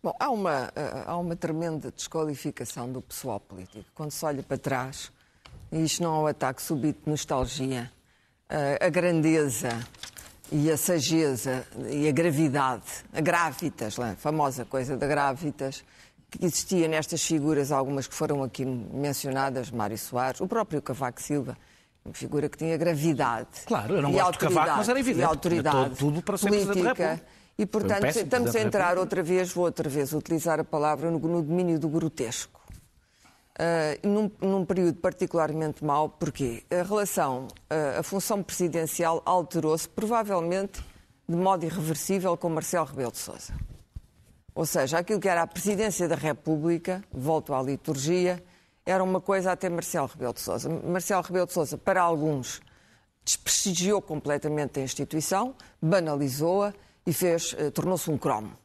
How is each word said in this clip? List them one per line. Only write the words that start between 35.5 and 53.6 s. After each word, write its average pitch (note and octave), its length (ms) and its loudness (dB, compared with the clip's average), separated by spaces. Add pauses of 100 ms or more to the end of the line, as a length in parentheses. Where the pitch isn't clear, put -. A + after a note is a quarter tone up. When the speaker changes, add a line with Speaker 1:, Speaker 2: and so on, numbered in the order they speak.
Speaker 1:
mau, D3+ 240 2
porque B2 600 -4
a F3 120 2
relação, F3 640 0 (200)
ah, D3+ 320 0
a - 20 -2
função G3 400 -2
presidencial E3 840 0
alterou-se, D#3+ 600 2
provavelmente G3 960 0 (460)
de E3 80 0
modo F#3 280 4
irreversível, E3+ 720 0
com E3+ 120 -4
Marcelo D#3+ 380 0
Rebelo C3+ 260 -4
de - 60 -12
Sousa. - 340 -12 (1040)
Ou D#3 120 -2
seja, D3+ 320 0
aquilo F3+ 220 0
que F#3+ 80 0
era E3+ 140 4
a E3 40 2
presidência F#3 600 -2
da D#3+ 80 2
República, D#3+ 960 -2
volto D3 420 -2
à C3 80 0
liturgia, D#3+ 800 0 (420)
era F#3 180 2
uma F#3 180 2
coisa F#3 320 2
até F3+ 160 -2
Marcelo E3 380 -2
Rebelo B2 260 -6
de - 80 -10
Sousa. A#2 280 -4
Marcelo F3 540 0
Rebelo F3+ 240 0
de - 60 -12
Sousa, D#3 260 -2
para F#3 220 2
alguns, D#3 600 0 (640)
desprestigiou F#3 760 0